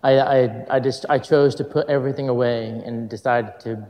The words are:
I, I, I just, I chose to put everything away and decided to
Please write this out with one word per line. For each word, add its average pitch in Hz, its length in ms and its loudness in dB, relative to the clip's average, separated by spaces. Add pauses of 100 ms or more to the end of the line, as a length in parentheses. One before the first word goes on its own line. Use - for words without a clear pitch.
I, 135 160 6
I, 131 580 2
I 135 40 2
just, 127 280 -2
I 143 100 2
chose 143 380 4
to 147 80 -4
put 147 240 -2
everything 135 400 -2
away 120 400 0 (160)
and 117 240 -8
decided 117 520 -2
to 107 300 -8